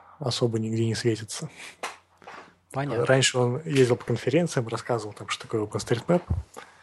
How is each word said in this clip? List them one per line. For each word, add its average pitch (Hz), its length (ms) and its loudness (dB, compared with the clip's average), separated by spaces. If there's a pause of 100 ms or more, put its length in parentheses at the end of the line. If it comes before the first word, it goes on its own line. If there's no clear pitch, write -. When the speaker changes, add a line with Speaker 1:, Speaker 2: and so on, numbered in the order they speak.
(180)
Speaker 1:
особо 120 400 0
нигде 113 280 0
не 110 80 0
светится. 110 540 -2 (1200)
Speaker 2:
Понятно. 123 360 -2
Speaker 1:
Раньше 131 320 4
он 123 260 2
ездил 131 320 4
по - 80 -6
конференциям, 127 640 0
рассказывал 110 460 -4
там, - 140 -14
что - 160 -6
такое 107 200 -2
OpenStreetMap. 117 580 0 (600)